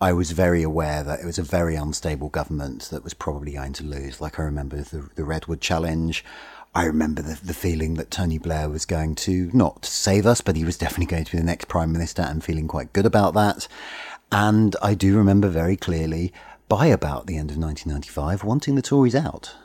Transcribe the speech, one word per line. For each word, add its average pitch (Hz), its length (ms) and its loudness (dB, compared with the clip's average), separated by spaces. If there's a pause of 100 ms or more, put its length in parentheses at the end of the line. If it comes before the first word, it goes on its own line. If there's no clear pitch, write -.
I 92 120 4
was 87 200 2
very 87 320 4
aware 76 400 -2
that 73 160 -6
it - 40 -10
was 85 140 -6
a 87 60 -2
very 82 320 0
unstable 76 540 -4
government 71 600 -6
that 78 140 -10
was - 100 -12
probably 71 380 -6
going 69 220 -8
to 76 100 -10
lose. 69 360 -8
Like, 76 200 -6
I - 20 -2
remember 73 400 -4
the, 71 320 -10
the 80 100 -4
Redwood 80 360 -4
Challenge. 82 640 -2 (480)
I 87 120 0
remember 78 360 0
the, 78 220 -8
the 87 100 -6
feeling 80 420 -2
that 78 180 -8
Tony 82 260 0
Blair 78 300 -2
was 76 160 -6
going 80 320 -2
to 92 360 0
not 107 320 4
save 98 400 2
us, 120 160 6
but 92 140 2
he 80 100 0
was 82 140 -2
definitely 85 280 -2
going 82 180 -2
to - 80 -12
be 87 60 2
the 82 40 2
next 85 240 -2
Prime 82 240 0
Minister 85 320 -2
and 78 220 -4
feeling 78 240 -2
quite - 240 -6
good 98 140 4
about 98 280 4
that. 104 320 2 (640)
And 107 500 4
I 104 140 2
do 98 220 4
remember 98 320 6
very 85 280 2
clearly, 82 560 -2 (360)
by 110 180 4
about 73 400 2
the 82 100 -2
end 76 140 -4
of 73 80 -6
nineteen 78 340 -4
ninety-five, 73 520 -4
wanting 139 320 0
the 131 60 2
Tories 131 340 4
out. - 360 -4 (120)